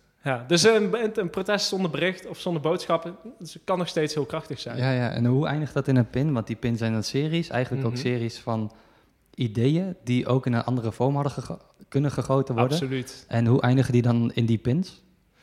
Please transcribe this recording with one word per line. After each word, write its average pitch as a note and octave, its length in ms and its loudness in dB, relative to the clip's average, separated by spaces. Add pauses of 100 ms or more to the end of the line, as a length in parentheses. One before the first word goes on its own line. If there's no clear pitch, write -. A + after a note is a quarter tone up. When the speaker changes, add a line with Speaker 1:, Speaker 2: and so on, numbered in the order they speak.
(240)
Speaker 1:
Ja, B2+ 240 -2
dus E3+ 160 4
een, A3 400 4
een, G#3+ 160 0
een F3+ 100 -2
protest G3 380 -2
zonder F#3 240 -2
bericht F3 360 -2
of G3 120 -12
zonder E3+ 220 -2
boodschap, E3+ 520 0 (260)
dus - 240 -16
kan F#3+ 140 0
nog F3 100 -2
steeds D3+ 260 0
heel C#3+ 120 -2
krachtig D3+ 340 -8
zijn. A#2 180 -10
Speaker 2:
Ja, C3 140 2
ja. B2 200 0
En A#2+ 140 0
hoe C3 220 2
eindigt D3 260 -4
dat C#3 140 -2
in C3+ 80 4
een A#2 140 4
pin? C#3+ 240 0
Want A2+ 140 -2
die A2+ 80 -6
pins A#2 240 -2
zijn A2+ 140 0
dan A2 100 0
series, D#3 460 -2
eigenlijk B2+ 360 -2
ook A2+ 60 0
Speaker 1:
Mhm. B2 100 -6
Speaker 2:
series B2 380 -2
van A2 320 -4 (640)
ideeën C3+ 680 0
die B2 240 0
ook B2+ 180 2
in B2+ 80 2
een A#2 100 2
andere A#2+ 280 -2
vorm C3 220 0
hadden C#3+ 180 -2
gego-, - 280 -8 (280)
kunnen C#3 240 0
gegoten C3+ 440 0
worden. B2+ 220 2
Speaker 1:
Absoluut. C3 500 -6
Speaker 2:
En A#2 180 0
hoe B2 160 4
eindigen B2+ 320 4
die A#2+ 80 6
dan A#2 320 2
in A#2 120 0
die A2+ 120 2
pins? C#3 460 -2 (400)